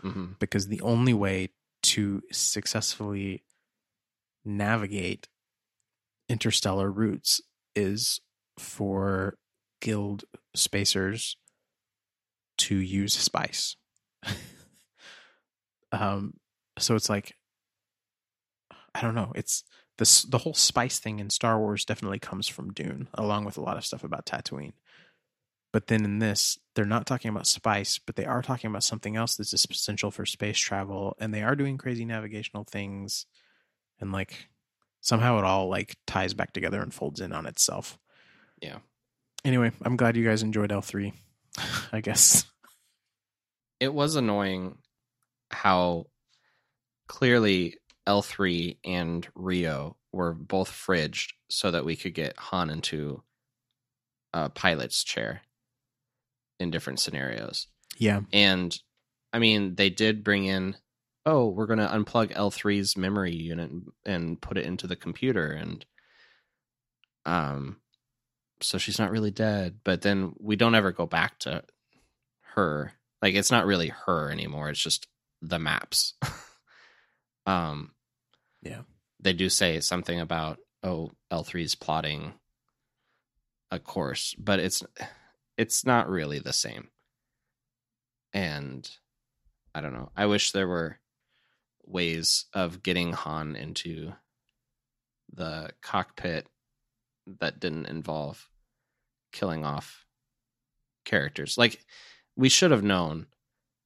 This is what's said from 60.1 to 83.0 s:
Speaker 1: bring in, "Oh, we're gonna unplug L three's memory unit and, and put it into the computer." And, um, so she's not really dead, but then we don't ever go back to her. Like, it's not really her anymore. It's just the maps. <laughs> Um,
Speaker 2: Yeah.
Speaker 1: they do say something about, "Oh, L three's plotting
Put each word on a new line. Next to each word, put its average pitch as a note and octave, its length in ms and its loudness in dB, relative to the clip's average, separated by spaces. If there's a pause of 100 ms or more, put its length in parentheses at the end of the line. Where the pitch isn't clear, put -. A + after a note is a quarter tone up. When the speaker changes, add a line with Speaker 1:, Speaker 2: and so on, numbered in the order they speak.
Speaker 1:
bring G2+ 220 2
in, F#2+ 320 -2 (480)
"Oh, C#3+ 240 4
we're G#2 180 0
gonna A2 220 2
unplug G#2+ 460 2
L G2+ 160 2
three's G2+ 480 0
memory F#2+ 360 0
unit E2 360 -6
and, F2 220 -12 (120)
and E2+ 360 -2
put - 180 -4
it C#2+ 80 -2
into F2+ 200 -6
the F2+ 100 -4
computer." F#2+ 560 -2
And, D#2 320 -8 (1400)
um, C#2+ 540 -2 (840)
so - 180 -2
she's - 200 -4
not G2+ 120 2
really G#2+ 200 0
dead, G2+ 540 -2
but F#2 180 2
then G2 360 2
we G#2+ 160 0
don't A#2 200 6
ever G2 180 6
go F2 140 -2
back D#2+ 340 0
to - 240 -6 (920)
her. D2+ 380 0 (300)
Like, G2 120 4
it's G2+ 160 4
not A#2 160 6
really F2 220 4
her D2+ 420 -2
anymore. D2+ 400 -6
It's - 120 -4
just - 240 -2 (360)
the E2 160 -4
maps. - 600 -2
<laughs> - 60 -4 (1200)
Um, D#2+ 460 -2 (680)
Speaker 2:
Yeah. - 200 -12 (360)
Speaker 1:
they F#2+ 140 2
do F2+ 160 2
say E2+ 320 2
something F2 400 -2
about, D#2+ 400 -4 (240)
"Oh, E2 260 -4 (200)
L E2 120 -2
three's E2 320 -6
plotting D#2 600 -4 (1400)